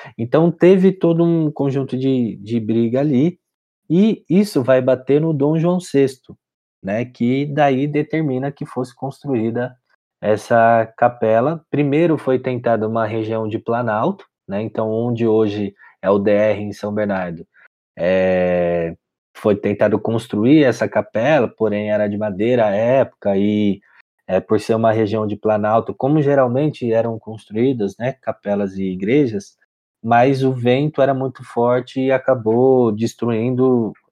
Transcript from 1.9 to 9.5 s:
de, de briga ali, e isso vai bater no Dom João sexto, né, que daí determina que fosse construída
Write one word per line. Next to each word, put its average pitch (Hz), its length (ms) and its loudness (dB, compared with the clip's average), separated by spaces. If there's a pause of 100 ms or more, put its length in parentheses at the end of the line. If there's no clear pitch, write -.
de, 127 400 0
de 110 240 -4
briga 117 400 0
ali, 151 400 0 (480)
e 196 400 2
isso 190 320 2
vai 131 200 4
bater 131 400 2
no 165 120 0
Dom 147 240 0
João 175 220 0
sexto, - 580 -2 (460)
né, 107 220 -4
que 123 400 -2
daí 143 420 0
determina 147 640 -4
que 143 140 -12
fosse - 280 -8
construída 123 840 -6 (440)